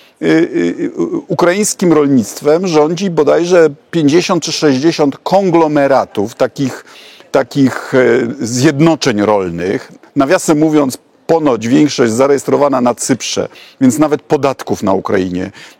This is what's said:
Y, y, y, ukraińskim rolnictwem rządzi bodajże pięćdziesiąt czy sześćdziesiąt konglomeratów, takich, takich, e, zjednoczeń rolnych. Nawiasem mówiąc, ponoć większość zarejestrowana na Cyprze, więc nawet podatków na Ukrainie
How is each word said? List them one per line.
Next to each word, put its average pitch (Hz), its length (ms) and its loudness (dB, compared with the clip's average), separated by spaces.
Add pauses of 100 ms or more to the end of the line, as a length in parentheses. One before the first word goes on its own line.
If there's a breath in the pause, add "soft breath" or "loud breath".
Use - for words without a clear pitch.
(220 loud breath)
Y, 156 40 -4
y, 165 40 0 (500)
y, 175 120 -6 (360)
ukraińskim 180 680 0
rolnictwem 147 760 0
rządzi 165 420 0
bodajże 160 600 2 (220)
pięćdziesiąt 165 520 0
czy - 80 -8
sześćdziesiąt 147 680 0
konglomeratów, 151 1160 0
takich, 131 500 -4 (500 loud breath)
takich, 135 580 -2
e, 123 520 0
zjednoczeń 135 760 0
rolnych. 98 680 -2 (240)
Nawiasem 151 440 0
mówiąc, 151 380 0 (300)
ponoć 139 400 0
większość 131 460 2
zarejestrowana 135 680 0
na 120 140 0
Cyprze, - 520 -4 (340 loud breath)
więc 131 180 4
nawet 151 220 0
podatków 135 640 -2
na 98 100 0
Ukrainie 92 580 -2 (280 loud breath)